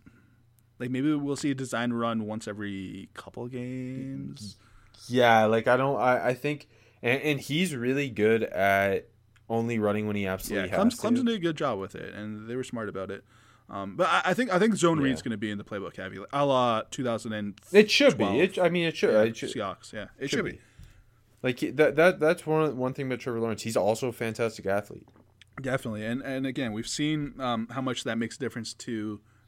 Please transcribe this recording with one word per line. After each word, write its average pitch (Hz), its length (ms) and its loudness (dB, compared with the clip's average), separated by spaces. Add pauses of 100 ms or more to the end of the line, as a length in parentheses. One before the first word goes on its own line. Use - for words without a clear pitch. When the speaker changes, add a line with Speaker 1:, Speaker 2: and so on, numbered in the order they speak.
(800)
Speaker 1:
like, 120 100 -6
maybe 139 240 0
we'll 143 220 -2
see 143 160 0
a - 20 -4
design 120 380 -2
run 117 340 -2
once 110 220 -8
every 101 680 -8
couple - 320 -12
games. 131 1080 -10 (520)
Speaker 2:
Yeah, 117 360 8
like, 113 240 4
I 123 80 8
don't, 135 240 2
I, 123 280 2
I 127 60 2
think, 147 320 -6 (360)
and, 120 200 0
and 143 180 0
he's 156 360 -2
really 131 340 0
good 110 320 4
at 98 640 2 (420)
only 113 300 0
running 107 300 0
when 104 80 -2
he 101 100 -2
absolutely 95 440 -4
Speaker 1:
Yeah, - 60 -2
Speaker 2:
has 220 180 4
Speaker 1:
Clemson, - 80 -12
Speaker 2:
to. - 40 0 (140)
Speaker 1:
Clemson 247 60 0
did 233 100 0
a - 20 -4
good 165 180 -2
job 127 220 -2
with 95 160 -10
it, - 200 -12
and 107 340 -10
they 117 80 -6
were 127 80 -4
smart 113 240 -8
about 95 240 -8
it. 101 120 -12 (440)
Um, 98 260 -8
but 175 140 0
I, 170 180 2
I 180 80 2
think, 233 180 -2
I 180 60 4
think 214 160 4
zone 170 240 4
Speaker 2:
Yeah. 139 60 2
Speaker 1:
read's 135 180 0
gonna 113 140 -4
be 107 140 -4
in 101 80 -4
the 98 60 -10
playbook 98 320 -10
heavy, 95 220 -10 (140)
a 143 120 0
la 123 460 4
two 139 140 -6
thousand 113 300 -4
and 104 220 -6
twelve. 208 280 6
Speaker 2:
It 214 60 -2
should 269 280 6
be. - 60 2 (160)
It, 190 180 2
I 180 100 6
mean, 170 160 0
it 160 120 -2
should. 170 160 2
Speaker 1:
Yeah, 107 100 8
Speaker 2:
It 113 140 2
should, 123 180 -8
Speaker 1:
Seahawks, 98 380 -8
yeah. 104 140 -10 (120)
It 139 120 -6
Speaker 2:
should 147 80 0
Speaker 1:
should 190 80 0
Speaker 2:
be. 95 60 -6
Speaker 1:
be. - 80 -16 (840)
Speaker 2:
Like, 127 180 -2 (160)
that, 143 200 6
that, 175 240 6
that's 160 240 2
one, 156 320 2
one 127 180 -2
thing 139 120 -6
about 123 140 -4
Trevor 117 200 -4
Lawrence. 113 220 -2
He's 117 140 -2
also 113 320 2
a 117 40 -4
fantastic 113 540 -4
athlete. 101 400 -2 (560)
Speaker 1:
Definitely. 117 420 -4
And, 120 180 -4
and 135 240 -4
again, 131 260 -4
we've 110 160 -6
seen, 147 500 -4
um, 120 320 -2
how 131 100 -6
much 127 240 -4
that 113 140 -2
makes 117 180 -4
a - 40 -14
difference 113 340 -6
to 107 460 -8 (280)